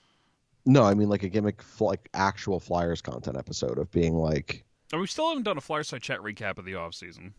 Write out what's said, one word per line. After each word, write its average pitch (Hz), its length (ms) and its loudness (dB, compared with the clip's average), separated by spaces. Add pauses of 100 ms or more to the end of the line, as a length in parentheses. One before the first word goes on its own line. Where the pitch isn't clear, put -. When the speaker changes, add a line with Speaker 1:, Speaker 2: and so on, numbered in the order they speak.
(680)
Speaker 1:
No, 131 160 10
I 101 120 8
mean, 104 140 4
like, 101 140 2
a 98 60 -4
gimmick, 104 340 0
fl-, - 240 -4
like, 95 280 -2
actual 95 460 0
Flyers 87 420 -2
content 62 340 -8
episode 65 420 -6
of 71 140 -4
being 82 220 4
like 78 500 -2 (280)
Speaker 2:
Oh, 156 60 -4
we 190 80 -2
still 311 220 -2
haven't 294 160 -2
done 196 140 -2
a - 40 -6
Flyerside 151 400 -6
Chat 123 180 -6
recap 104 380 -6
of 92 60 -14
the 95 100 -8
off 85 200 -8
season 87 440 -16